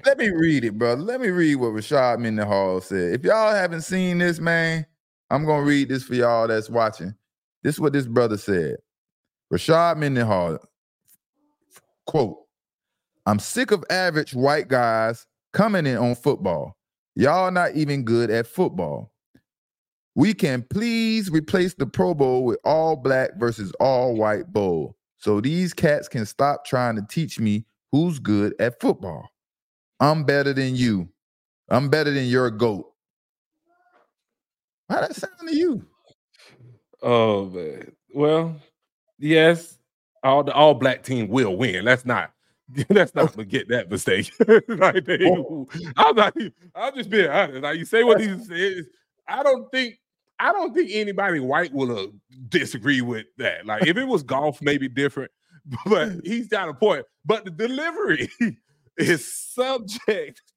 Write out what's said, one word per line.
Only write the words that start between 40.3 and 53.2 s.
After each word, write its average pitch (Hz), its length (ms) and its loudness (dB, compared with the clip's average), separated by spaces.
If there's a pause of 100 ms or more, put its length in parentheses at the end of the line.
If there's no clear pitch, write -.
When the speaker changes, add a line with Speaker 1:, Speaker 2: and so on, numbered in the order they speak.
Speaker 2:
the 139 100 -4
all 151 200 8
black 127 300 0
team 120 260 -2
will 110 260 2
win. 98 300 -2
Let's 127 200 2
not, 110 260 -2 (300)
<laughs> 131 280 -6
let's 202 260 4
not 151 100 4
Speaker 1:
Oh. - 20 -2
Speaker 2:
forget 107 420 -6
that 113 200 -2
mistake. 98 500 -2
<laughs> 220 280 6
Like, 185 380 2
they, 180 200 -2
Speaker 1:
Oh. 165 420 0 (300)
Speaker 2:
I'm 440 180 6
not, 208 200 4 (400)
I'm 247 200 -6
just 240 140 -10
being 190 200 2
honest. 143 320 -2
Like, 147 160 -4
you 165 80 -8
say 226 180 2
what 226 160 6
he 220 80 -2 (120)
says. 175 460 -6 (420)
I 240 160 -4
don't 254 280 0
think, 254 280 -4 (400)
I 269 120 0
don't 349 220 -2
think 311 200 0
anybody 196 460 -2
white 139 340 0
will, 127 240 -2
uh, 98 100 -6 (400)
disagree 131 540 -2
with 117 260 -6 (100)